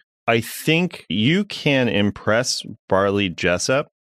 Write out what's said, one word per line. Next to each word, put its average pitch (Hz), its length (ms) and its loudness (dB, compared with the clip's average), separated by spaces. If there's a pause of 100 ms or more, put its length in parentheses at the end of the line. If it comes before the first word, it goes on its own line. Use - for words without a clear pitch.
(260)
I 117 140 2
think - 680 -2
you 143 360 2
can 135 440 0
impress 104 760 0 (260)
Barley 98 400 2
Jessup. 90 600 -2 (200)